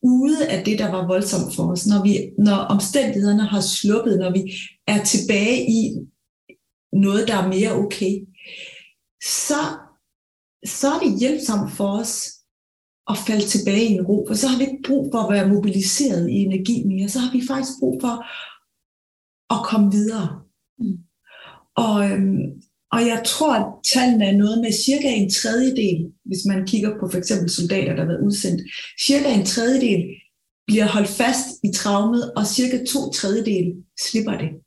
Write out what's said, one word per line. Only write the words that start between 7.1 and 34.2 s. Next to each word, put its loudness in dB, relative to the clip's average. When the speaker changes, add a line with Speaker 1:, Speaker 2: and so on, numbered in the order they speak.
Speaker 1:
der 0
er 0
mere 2
okay, -2
så, -2
så -4
er 0
det 0
hjælpsomt 0
for -4
os -4
at -2
falde 2
tilbage 2
i 4
en 0
ro, 0
for -4
så 0
har 2
vi 2
ikke -6
brug 0
for 0
at 0
være 4
mobiliseret 0
i -2
energi 0
mere, 0
så -4
har -2
vi -2
faktisk -6
brug -2
for -2
at -4
komme 4
videre. -2
Speaker 2:
Mm. -4
Speaker 1:
Og, 2
øhm, -2
og 2
jeg 0
tror, 2
at 2
tallene 4
er 4
noget 4
med 0
cirka 0
en 0
tredjedel, 0
hvis -6
man 0
kigger -2
på -4
for -4
eksempel -2
soldater, -2
der -4
har -2
været -2
udsendt. -2
Cirka 2
en 2
tredjedel 0
bliver 4
holdt 2
fast -2
i 0
traumet, 0
og -2
cirka 0
to -4
tredjedel -2
slipper -2